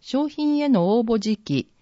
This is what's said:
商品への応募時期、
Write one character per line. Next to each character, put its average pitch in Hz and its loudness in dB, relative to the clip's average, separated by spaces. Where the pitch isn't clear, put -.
商 285 -2
品 294 -2
へ 294 0
の 202 2
応 240 0
募 226 0
時 214 -2
期、 - -4